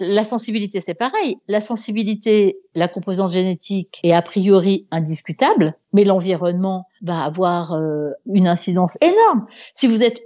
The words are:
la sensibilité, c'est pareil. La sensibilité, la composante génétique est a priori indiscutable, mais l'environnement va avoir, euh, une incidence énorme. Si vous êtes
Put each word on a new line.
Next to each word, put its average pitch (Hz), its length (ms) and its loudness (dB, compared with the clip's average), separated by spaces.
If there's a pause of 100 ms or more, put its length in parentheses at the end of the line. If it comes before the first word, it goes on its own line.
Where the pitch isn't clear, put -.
la 202 240 0
sensibilité, 214 580 -6
c'est 160 120 -8
pareil. 262 440 -4 (100)
La 208 120 0
sensibilité, 214 1000 0 (160)
la 170 140 0
composante 185 440 -4
génétique 185 720 -4
est 170 100 4
a 170 100 4
priori 196 680 2
indiscutable, 160 840 0 (160)
mais 202 120 6
l'environnement 185 840 0 (160)
va 170 200 -4
avoir, 170 500 -2
euh, 151 380 -4 (220)
une 185 140 4
incidence 175 540 0
énorme. 349 460 4 (280)
Si - 120 0
vous 226 160 2
êtes 233 240 0